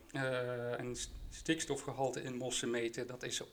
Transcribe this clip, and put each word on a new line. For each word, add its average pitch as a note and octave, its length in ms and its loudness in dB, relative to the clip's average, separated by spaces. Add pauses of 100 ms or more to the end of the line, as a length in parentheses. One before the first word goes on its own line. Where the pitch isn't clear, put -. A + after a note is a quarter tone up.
(120)
Eh, B2 680 2
en B2 160 -2
s-, - 160 -4 (180)
stikstofgehalte C3+ 920 0
in B2+ 140 -2
mossen A#2+ 320 0
meten, A#2 380 2
dat B2+ 160 -6
is B2 180 -2 (120)